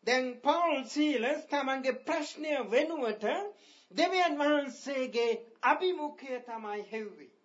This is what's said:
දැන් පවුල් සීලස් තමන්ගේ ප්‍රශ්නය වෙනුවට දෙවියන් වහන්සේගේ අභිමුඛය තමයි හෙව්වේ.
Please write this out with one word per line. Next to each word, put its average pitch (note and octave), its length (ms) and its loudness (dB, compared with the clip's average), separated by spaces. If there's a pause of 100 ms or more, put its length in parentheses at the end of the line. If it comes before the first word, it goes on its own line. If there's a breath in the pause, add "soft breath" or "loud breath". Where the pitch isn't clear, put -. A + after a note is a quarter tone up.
දැන් B3+ 200 4 (140)
පවුල් D4+ 440 2
සීලස් D4 640 0
තමන්ගේ C4 580 0
ප්‍රශ්නය D4+ 480 -4 (160)
වෙනුවට A#3+ 560 0 (680 loud breath)
දෙවියන් E4+ 460 2
වහන්සේගේ C4 960 0 (280)
අභිමුඛය D4 800 0
තමයි A3 420 -8
හෙව්වේ. G3 500 -10 (120)